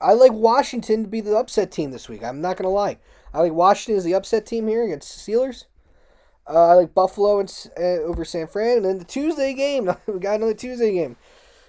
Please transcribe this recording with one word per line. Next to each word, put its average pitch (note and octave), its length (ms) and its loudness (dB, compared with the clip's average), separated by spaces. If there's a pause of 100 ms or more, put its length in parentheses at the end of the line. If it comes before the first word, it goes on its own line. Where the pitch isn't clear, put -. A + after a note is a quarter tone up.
I F#3 120 4
like B3 200 8
Washington A3+ 720 0
to G3 40 -10
be A3 120 -6
the G#3 160 -2
upset A3 340 0
team C#3+ 220 -6
this A#2+ 160 -14
week. G#2+ 140 -12
I'm B2+ 180 -8
not F3+ 160 -4
gonna F#3 140 -4
lie. G3 280 -2 (360)
I D3 60 -2
like E3+ 120 2
Washington G3 440 2
as F#3 80 -2
the E3+ 100 0
upset G#3+ 320 -2
team A3+ 220 -4
here A#3 160 -2
against - 420 -10
the G3+ 60 -6
Steelers. B3 320 -2 (840)
Uh, E3+ 200 6
I F3 60 8
like F3+ 200 6
Buffalo G3+ 460 2
and F#3+ 80 -4
S-, - 280 -16
uh, F3 280 -2
over E3 200 -6
San D#3+ 220 -8
Fran. A3+ 320 -2
And G3 80 0
then F#3+ 120 0
the F3 60 -14
Tuesday C#4 480 -4
game. C4 380 -2 (100)
<laughs> - 60 -12
We F#3+ 140 -6
got G3 160 -2
another A3 180 -2
Tuesday A#3 380 -2
game. D#3 240 -4 (520)